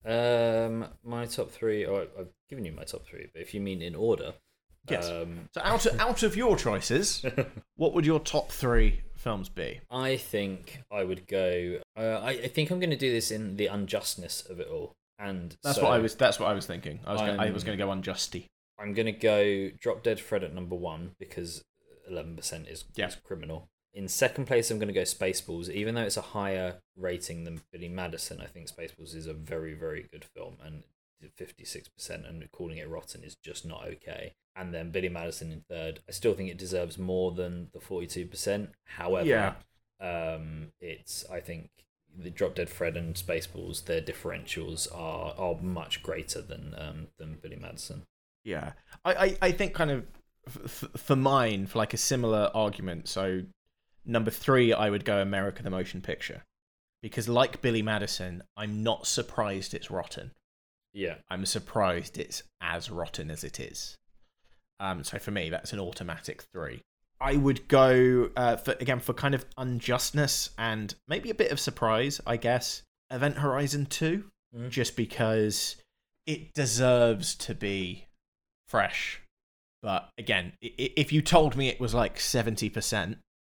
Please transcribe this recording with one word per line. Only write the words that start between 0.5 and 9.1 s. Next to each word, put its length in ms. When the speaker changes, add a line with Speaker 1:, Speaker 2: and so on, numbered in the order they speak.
Speaker 1:
my 220
top 240
three, 360
oh, 100
I, 240
I've 120
given 160
you 80
my 120
top 220
three, 260
but 100
if 120
you 60
mean 220
in 120
order, 400
Speaker 2:
Yes. 180
Speaker 1:
um, 460
Speaker 2:
So 80
out 240
of, 140
out 240
of 100
your 220
choices, 680
Speaker 1:
<laughs> 260
Speaker 2:
what 180
would 100
your 140
top 320
three 520